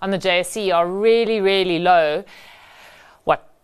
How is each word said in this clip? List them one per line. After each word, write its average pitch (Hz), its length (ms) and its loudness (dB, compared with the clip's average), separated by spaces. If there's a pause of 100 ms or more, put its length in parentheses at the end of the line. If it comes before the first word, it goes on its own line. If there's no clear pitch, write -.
on 196 80 -4
the 190 80 -2
J 180 220 0
S 180 140 -6
E 202 160 -4
are 170 160 2
really, 220 540 0
really 190 380 0
low. 175 460 2 (1000)
What, - 240 -2 (160)